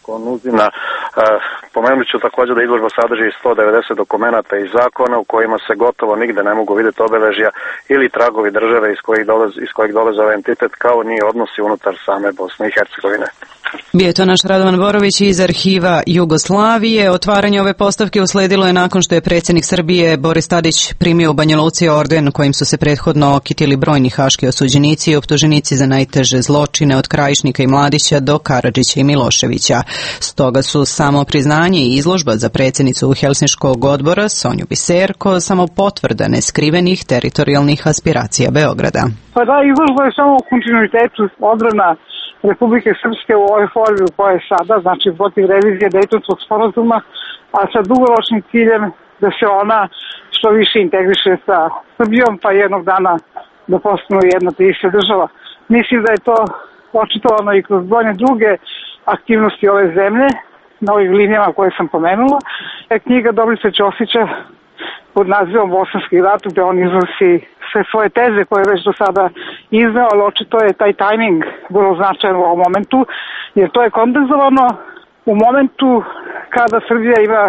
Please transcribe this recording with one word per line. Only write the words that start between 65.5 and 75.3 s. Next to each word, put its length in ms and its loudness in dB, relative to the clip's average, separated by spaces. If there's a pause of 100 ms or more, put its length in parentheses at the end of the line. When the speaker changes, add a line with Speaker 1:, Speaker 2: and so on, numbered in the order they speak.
Speaker 3:
Bosanski 520 -2
rat, 200 2 (100)
gde 100 0
on 180 0
iznosi 520 0 (400)
sve 100 0 (100)
svoje 180 0 (100)
teze 300 2
koje 120 0
je 120 2
već 140 -2
do 140 0
sada 240 0 (580)
izneo, 280 2
ali 180 2
očito 260 -6 (100)
je 160 0
taj 120 2 (100)
tajming 360 0 (360)
vrlo 240 2
značajan 380 -2
u 100 0
ovom 180 0
momentu, 340 0 (600)
jer 140 4
to 80 2
je 180 0
kondenzovano 640 2 (680)